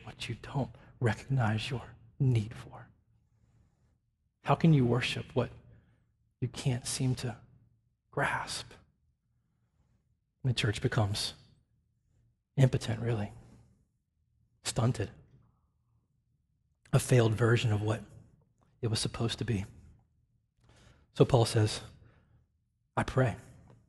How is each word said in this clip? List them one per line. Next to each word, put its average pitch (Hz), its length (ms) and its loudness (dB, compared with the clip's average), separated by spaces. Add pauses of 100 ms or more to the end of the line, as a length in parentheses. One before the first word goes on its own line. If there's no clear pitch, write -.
what - 260 -14
you 113 100 -8
don't - 300 -6 (300)
recognize 110 680 0
your 123 140 -6 (360)
need 117 360 0
for? - 340 -18 (1600)
How 143 100 2
can 165 180 6
you 135 140 6
worship 120 480 -2
what 123 160 0 (880)
you 127 80 -2
can't 123 380 -6
seem 127 300 -2
to 120 200 -8 (760)
grasp? - 600 -6 (1700)
And 131 80 0
the 117 40 0
church - 260 -2
becomes 107 540 -2 (1200)
impotent, 117 440 2
really, 117 320 -4 (1300)
stunted, 113 480 -2 (1800)
a 135 80 4
failed 117 360 4
version 113 380 4
of 104 100 0
what 107 200 -4 (800)
it 123 60 -4
was 110 140 -2
supposed - 380 -4
to 123 60 -6
be. 101 200 -2 (1500)
So 139 100 6
Paul 120 200 6
says, 107 360 0 (1160)
"I 113 60 -2
pray. 123 340 0 (520)